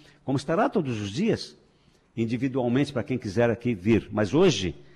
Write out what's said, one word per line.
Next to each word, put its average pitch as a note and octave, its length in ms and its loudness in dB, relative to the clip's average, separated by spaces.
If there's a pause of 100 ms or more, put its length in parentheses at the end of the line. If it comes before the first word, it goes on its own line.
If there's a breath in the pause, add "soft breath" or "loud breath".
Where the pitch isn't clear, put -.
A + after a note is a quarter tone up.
(240 loud breath)
como C3+ 140 -2
estará F#3+ 320 0
todos C3 320 -2
os G2+ 80 -6
dias, D#3 480 -4 (580 soft breath)
individualmente, B2 800 0
para A#2+ 100 -2
quem B2+ 140 -4
quiser A2+ 320 2
aqui A#2+ 240 -2
vir. G2 380 2
Mas G#2+ 240 0
hoje, C#3+ 400 2 (200 soft breath)